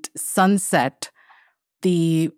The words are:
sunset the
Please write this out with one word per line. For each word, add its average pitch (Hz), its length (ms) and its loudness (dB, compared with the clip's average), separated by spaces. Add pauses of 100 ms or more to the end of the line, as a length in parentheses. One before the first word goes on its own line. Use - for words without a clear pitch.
(160)
sunset 185 960 0 (720)
the 165 560 0